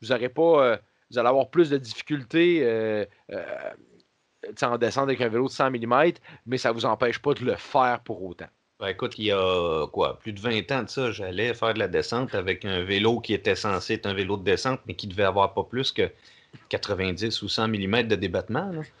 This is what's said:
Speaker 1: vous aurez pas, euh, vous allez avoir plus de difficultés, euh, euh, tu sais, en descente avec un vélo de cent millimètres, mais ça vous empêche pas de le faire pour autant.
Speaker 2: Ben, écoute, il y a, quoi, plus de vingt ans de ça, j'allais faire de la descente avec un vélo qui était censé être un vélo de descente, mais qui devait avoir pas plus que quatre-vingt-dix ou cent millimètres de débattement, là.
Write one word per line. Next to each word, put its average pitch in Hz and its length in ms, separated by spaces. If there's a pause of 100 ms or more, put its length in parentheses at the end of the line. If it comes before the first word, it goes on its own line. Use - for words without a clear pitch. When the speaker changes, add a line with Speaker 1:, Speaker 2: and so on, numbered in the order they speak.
Speaker 1:
vous 110 120
aurez 123 160
pas, 156 340
euh, 113 140 (340)
vous 120 80
allez 117 80
avoir 131 220
plus 165 200
de 139 80
difficultés, 151 840
euh, 110 400 (300)
euh, 95 100 (960)
tu 107 140
sais, 139 100
en 120 120
descente 120 320
avec 127 100
un 123 80
vélo 120 200
de 127 40
cent 135 180
millimètres, 127 520 (240)
mais 123 120
ça 123 140
vous 117 140
empêche 117 340
pas 143 140
de 120 100
le 113 120
faire 123 500
pour 92 180
autant. 87 240 (320)
Speaker 2:
Ben, 101 80
écoute, 101 300
il 107 80
y 104 60
a, 87 560
quoi, 76 300
plus - 140
de 101 80
vingt 110 320
ans 131 120
de 95 60
ça, 127 220
j'allais 101 420
faire 113 200
de 107 60
la 98 100
descente 120 460
avec 92 280
un 95 200
vélo 104 360
qui 110 140
était 98 220
censé 101 400
être - 100
un 98 80
vélo 98 240
de 92 60
descente, 101 440
mais 98 60
qui 107 140
devait 95 160
avoir 98 300
pas 98 100
plus 127 280
que 95 180 (600)
quatre-vingt-dix 95 720
ou 101 80
cent 113 180
millimètres 110 420
de 107 60
débattement, 98 560
là. 160 100 (180)